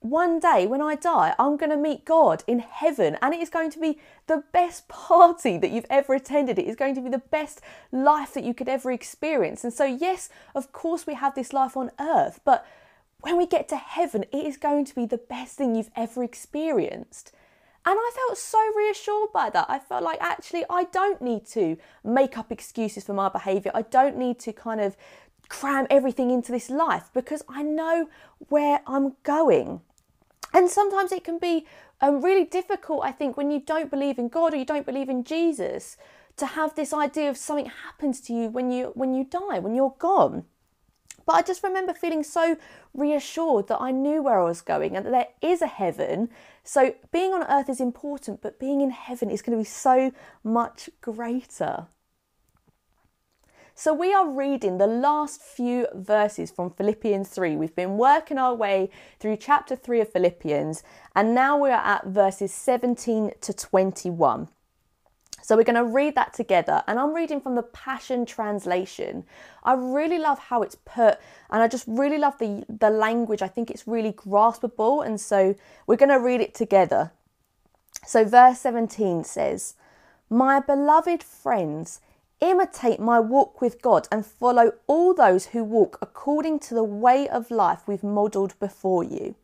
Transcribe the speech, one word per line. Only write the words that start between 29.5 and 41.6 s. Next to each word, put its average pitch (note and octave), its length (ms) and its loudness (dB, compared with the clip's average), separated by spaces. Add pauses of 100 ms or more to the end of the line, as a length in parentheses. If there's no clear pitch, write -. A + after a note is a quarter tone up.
And F4+ 160 6
sometimes G4 440 0
it F4+ 100 -6
can E4+ 160 -6
be, E4 260 -2 (360)
um, C#4 220 2
really F#4 220 4
difficult, F4+ 600 -4
I C4+ 80 -4
think, C#4 240 -6
when C#4+ 160 -2
you D4 80 -2
don't D#4 280 -4
believe C#4 300 -4
in A#3+ 120 -4
God E4 220 0
or D4+ 40 -2
you C4 80 -4
don't C#4+ 220 -4
believe C4+ 220 -6
in B3+ 140 -4
Jesus, D4 760 -4 (420)
to C#4 80 -6
have D#4 280 -4
this D4+ 180 -6
idea D4 380 -2
of B3+ 60 -6
something D4 300 -6
happens - 560 -8
to - 100 -10
you A#3 160 -4
when B3 240 -4
you, B3 220 -6
when C4 200 -2
you C4 80 -2
die, F4 380 -6
when G#3 160 -4
you're C4+ 240 0
gone. F4 440 2 (800)
But D#4+ 100 2
I E4+ 80 6
just F#4 220 -4